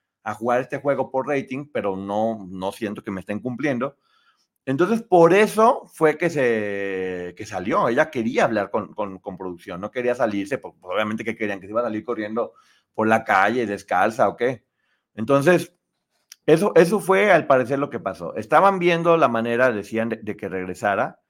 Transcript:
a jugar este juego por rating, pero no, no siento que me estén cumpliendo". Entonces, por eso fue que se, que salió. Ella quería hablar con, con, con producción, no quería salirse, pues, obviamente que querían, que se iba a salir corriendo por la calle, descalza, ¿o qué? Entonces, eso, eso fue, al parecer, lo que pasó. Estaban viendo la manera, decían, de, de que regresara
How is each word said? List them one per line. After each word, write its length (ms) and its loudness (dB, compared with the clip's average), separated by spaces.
a 120 -8
jugar 260 0
este 180 -8
juego 320 -2
por 160 -4
rating, 460 -6
pero 240 -4
no, 520 -4
no 220 -6
siento 320 -8
que 80 -8
me 100 -8
estén 180 -8
cumpliendo". 580 -6
Entonces, 360 0
por 300 6
eso 500 4
fue 240 2
que 120 -2
se, 1080 -2
que 80 -12
salió. 420 -2
Ella 220 0
quería 360 0
hablar 260 -2
con, 220 -6
con, 260 -8
con 180 -12
producción, 420 -10
no 120 -10
quería 240 -2
salirse, 420 -2
pues, 240 -14
obviamente 420 -4
que 120 -6
querían, 240 -6
que 80 -18
se 40 -14
iba 100 -2
a 40 -4
salir 180 -6
corriendo 500 -6
por 140 0
la 160 4
calle, 440 2
descalza, 600 0
¿o 80 -2
qué? 300 -4
Entonces, 580 2
eso, 300 4
eso 240 6
fue, 320 2
al 160 4
parecer, 320 2
lo 100 -2
que 100 -10
pasó. 360 -8
Estaban 440 4
viendo 380 4
la 120 4
manera, 420 2
decían, 380 -4
de, 80 -4
de 200 -10
que 120 -8
regresara 720 -4